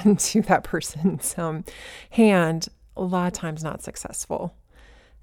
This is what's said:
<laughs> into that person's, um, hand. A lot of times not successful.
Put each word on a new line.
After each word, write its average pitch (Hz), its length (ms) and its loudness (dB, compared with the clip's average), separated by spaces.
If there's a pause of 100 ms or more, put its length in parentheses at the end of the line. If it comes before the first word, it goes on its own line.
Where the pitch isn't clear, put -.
<laughs> 185 40 2
into 208 380 4
that 180 200 2
person's, 160 760 -4
um, 160 260 -6 (480)
hand. 175 560 4 (300)
A 190 60 -2
lot 180 240 0
of 180 60 -2
times 160 300 -8
not - 200 -8
successful. - 720 -8 (680)